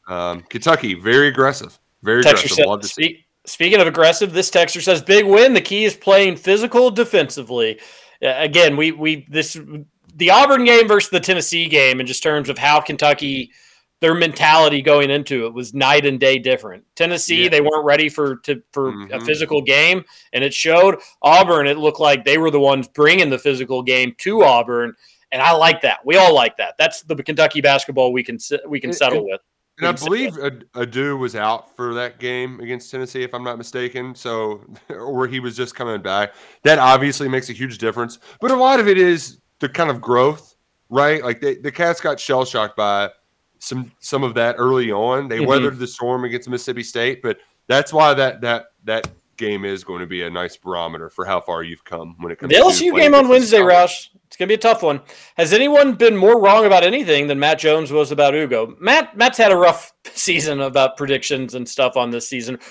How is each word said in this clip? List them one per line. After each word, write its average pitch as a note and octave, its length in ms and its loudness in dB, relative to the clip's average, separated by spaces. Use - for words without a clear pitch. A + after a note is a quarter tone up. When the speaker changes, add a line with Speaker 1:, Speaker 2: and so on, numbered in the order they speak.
Speaker 1:
um, F2 440 -8
Kentucky, A#2 420 -2
very A2+ 360 2
aggressive. C3+ 500 -2
Very A2+ 200 0
Speaker 2:
Texter D#3 80 4
Speaker 1:
aggressive. A#2+ 200 2
Speaker 2:
said, D3 160 2
Speaker 1:
Love G2+ 160 -2
to G#2 60 -8
see. - 40 -8
Speaker 2:
"Speak-, E3 320 -6
speaking F#3 340 0
of F3 60 2
aggressive, E3 480 2
this F3 160 -2
texter E3+ 320 0
says, F3+ 180 2
'Big G3+ 240 4
win. A3 300 6
The F#3+ 80 0
key G#3 220 -4
is G3+ 120 0
playing G3 400 4
physical A#3 540 2
defensively.'" B2+ 920 -2
Uh, C3 140 0
again, D3+ 400 2
we, D#3+ 160 0
we, D#3 380 -6
this, D#3 260 -4
the E3+ 140 0
Auburn C4 360 6
game A#3 200 6
versus G#3 220 2
the F3+ 120 -2
Tennessee E3+ 480 -2
game, C3+ 320 2
in B2+ 60 -8
just C3 160 -6
terms D3 280 -2
of B2+ 80 -10
how D3 240 2
Kentucky, C#3+ 680 -2
their E3 140 2
mentality D#3 680 2
going C#3+ 260 4
into C#3 380 -4
it A2+ 80 -10
was A#2+ 180 -12
night C#3 320 2
and C3+ 160 -2
day C3+ 180 2
different. A#2 460 -6
Tennessee, E3+ 500 -2
Speaker 1:
Yeah. F3 40 2
Speaker 2:
they D#3 140 2
weren't D3+ 240 -2
ready D3 240 2
for, C#3+ 340 -4
to, C3+ 180 -8
for C3+ 160 -4
a A#2+ 40 -6
Speaker 1:
Mm-hmm. G#2 320 -12
Speaker 2:
physical D3+ 380 -4
game, D#3+ 420 0
and B2+ 100 -4
it C#3 80 -4
showed. E3+ 440 2
Auburn, E3 440 4
it C#3+ 120 0
looked D3+ 220 -2
like C#3+ 260 2
they C#3+ 100 2
were D#3+ 140 0
the C#3+ 100 2
ones C#3 280 0
bringing D#3+ 420 2
the C3 80 -2
physical C3 440 -4
game B2+ 360 -4
to G#3+ 240 0
Auburn, A#2+ 500 2
and C3 80 -4
I D#3 140 2
like D#3+ 260 2
that. B2 240 -2
We D3+ 120 2
all F3+ 180 6
like A#2+ 240 2
that. F#2 200 -8
That's D#3+ 240 -2
the D#3 140 -8
Kentucky D3 460 -2
basketball C#3 500 2
we B2+ 100 -2
can A#2+ 120 -12
s-, A#2 180 -10
we D3 120 -8
can - 100 -8
Speaker 1:
And, F3 60 -4
Speaker 2:
settle B2+ 240 0
Speaker 1:
and, G#2 60 -6
Speaker 2:
with. F#2+ 140 -8
Speaker 1:
and E3 80 -4
I E3+ 40 0
Speaker 2:
We - 40 0
can - 40 -8
settle D#3+ 160 -4
Speaker 1:
believe A#3 220 -6
Speaker 2:
with. C#3 80 -10
Speaker 1:
Ad-, A#2+ 480 -10
Adu C#3 260 -4
was B2+ 160 -8
out A2 400 -6
for B2 200 -8
that A#2+ 260 -10
game B2 400 -8
against A#2+ 300 -12
Tennessee, C3 320 -10
if B2 120 -10
I'm B2 80 -12
not B2 160 -10
mistaken, B2 560 -10
so, A2 460 -8
<laughs> - 120 -20
or C3 360 -6
he C3 140 -8
was A#2+ 160 -10
just A#2+ 180 -10
coming A2+ 280 -8
back. G2 320 -4
That D3+ 160 4
obviously C3+ 500 2
makes C3 200 -4
a B2 60 -12
huge A#2 240 -12
difference, A2+ 400 -6
but B3 120 -2
a - 40 2
lot C4 240 4
of G#3+ 60 -2
it G3 120 4
is F3 400 0
the D3 80 -4
kind D#3+ 220 -2
of B2 100 -6
growth, B2 540 0
right? C#3+ 340 0
Like, A#2+ 160 -6
they, C#3 160 -2
the C#3 160 -10
Cats E3+ 280 -2
got C#3+ 200 -6
shell-shocked B2 560 -4
by G2+ 320 -2
some, B2+ 380 -12
some C#3 240 -6
of B2 120 -4
that A#2+ 240 -2
early B2+ 340 -2
on. B2 340 -4
They A#2 120 -6
Speaker 2:
Mm-hmm. B2+ 80 -4
Speaker 1:
weathered C3 320 0
the B2 100 -10
storm B2 360 -6
against B2 240 -10
Mississippi A#2+ 360 -8
State, B2 380 -6
but A2+ 160 -6
that's C#3 260 0
why D3+ 220 4
that, C3 280 -2
that, A#2 240 -4
that A2 240 -4
game G#2 280 -6
is G2 180 -8
going F2+ 180 -12
to F2+ 60 -12
be F2 160 -10
a E2+ 80 -10
nice F2 260 -10
barometer E2 540 -10
for F#2 140 -12
how F#2 160 -4
far E2+ 240 -8
you've E2 200 -16
come E2+ 360 -14
when E2+ 100 -10
it E2+ 80 -14
comes - 120 -8
Speaker 2:
The D#3 60 4
Speaker 1:
to A3+ 60 8
Speaker 2:
L F4 60 6
S - 120 2
U F4 120 0
Speaker 1:
playing D#4+ 140 4
Speaker 2:
game D4 80 6
on C#4 100 8
Speaker 1:
against B3 60 2
Speaker 2:
Wednesday, B3 260 6
Speaker 1:
Scotland. F3+ 320 6
Speaker 2:
Roush. - 200 -14
It's - 100 -20
gonna F3+ 120 -6
be G#3+ 60 0
a G#3+ 40 0
tough A3+ 240 0
one. D3 180 -2
Has E3 160 0
anyone C#4 420 6
been A3 220 4
more G#3+ 240 6
wrong G#3 260 6
about F#3+ 160 6
anything F3 460 0
than C#3 100 -4
Matt D3 220 0
Jones D#3 320 0
was D3 180 0
about C#3+ 240 2
Ugo? B2 460 -4
Matt, A#3 360 0
Matt's B3 220 0
had G#3+ 140 4
a F#3 40 2
rough E3+ 360 2
<laughs> - 0 -
season D3+ 460 -2
about C3+ 360 0
predictions C3 580 -6
and B2 140 -10
stuff B2+ 280 -2
on B2 140 -2
this A#2+ 180 -8
season. B2 300 -10